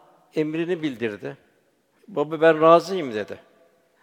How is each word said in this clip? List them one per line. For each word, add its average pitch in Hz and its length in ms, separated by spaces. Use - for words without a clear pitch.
emrini 160 460
bildirdi. 123 560
"Baba 151 340
ben 160 200
razıyım." 165 520
dedi. 101 260